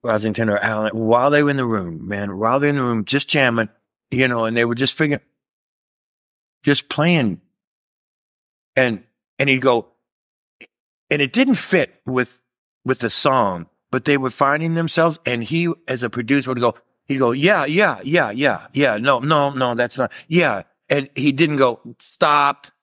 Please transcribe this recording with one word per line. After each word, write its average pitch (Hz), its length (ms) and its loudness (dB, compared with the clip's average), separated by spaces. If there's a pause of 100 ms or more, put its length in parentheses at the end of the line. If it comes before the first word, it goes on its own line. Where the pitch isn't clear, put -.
Rossington 110 480 0
or 101 60 0
Alan 107 400 -2
while 117 320 2
they 147 140 2
were 143 80 0
in 139 60 -2
the 127 80 -2
room, 87 420 -6
man, 101 320 -6
while 117 200 0
they're 147 120 0
in 143 40 -2
the 139 80 -2
room, 117 220 -2
just 143 240 -4
jamming, 117 400 0 (400)
you 127 180 2
know, 117 180 0
and 113 120 -2
they 117 80 2
were 117 100 -2
just 131 200 -2
figuring, 147 260 -2 (1400)
just - 260 0
playing. 151 500 0 (1400)
And, 120 280 0 (340)
and 139 120 0
he'd 131 120 2
go, 120 260 2 (1200)
and 147 120 0
it 135 120 -2
didn't 254 220 4
fit - 500 -2
with, 127 360 -2 (420)
with 127 160 -2
the 117 100 -2
song, 104 580 0 (240)
but 127 140 -4
they 143 120 2
were 131 140 -2
finding 151 420 0
themselves. 165 520 0
And 120 180 -4
he, 165 280 -2 (160)
as 127 140 -4
a 120 80 -4
producer, 123 400 -2
would 123 100 -4
go, 120 140 2 (320)
he'd 135 140 -4
go, 123 120 2
"Yeah, 151 340 2
yeah, 156 380 0
yeah, 143 280 0
yeah, 120 420 -2
yeah. 131 240 2
No, 127 220 2
no, 143 320 2
no, 127 240 -2
that's 120 240 -2
not. 120 120 -2 (160)
Yeah." 147 360 0 (260)
And 143 260 -2
he 139 160 2
didn't 151 260 0
go, 127 220 2 (200)
"Stop." 147 680 0 (160)